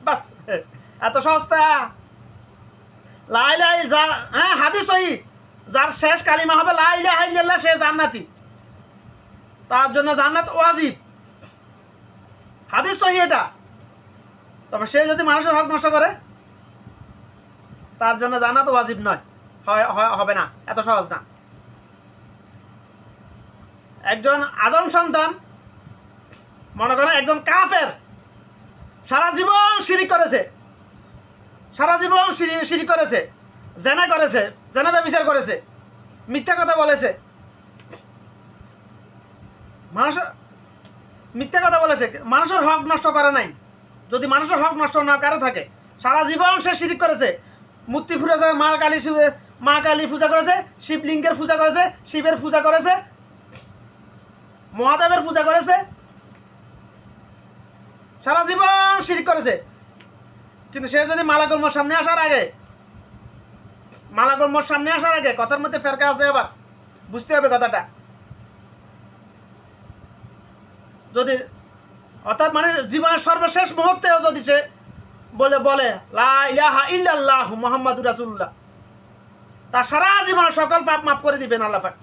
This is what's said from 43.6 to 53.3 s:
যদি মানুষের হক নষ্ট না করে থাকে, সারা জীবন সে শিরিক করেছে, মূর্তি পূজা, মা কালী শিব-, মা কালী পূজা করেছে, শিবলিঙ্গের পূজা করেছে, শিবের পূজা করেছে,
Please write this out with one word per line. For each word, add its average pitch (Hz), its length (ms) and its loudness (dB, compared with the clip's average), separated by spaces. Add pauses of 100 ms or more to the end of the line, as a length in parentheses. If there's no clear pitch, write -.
যদি 254 160 -4
মানুষের 294 380 0
হক 320 100 0
নষ্ট 302 220 -2
না 285 200 2
করে 285 220 -2
থাকে, 208 300 -4 (340)
সারা 294 220 2
জীবন 359 360 2
সে 349 140 -2
শিরিক 339 260 -4
করেছে, 240 380 0 (500)
মূর্তি 294 280 -6
পূজা, 320 360 0
মা 302 240 2
কালী 311 240 0
শিব-, 302 300 2 (300)
মা 285 200 2
কালী 302 260 0
পূজা 302 220 -2
করেছে, 339 340 2 (180)
শিবলিঙ্গের 311 540 -2
পূজা 311 220 -2
করেছে, 320 340 2 (160)
শিবের 311 300 0
পূজা 302 240 -2
করেছে, 320 520 0 (1600)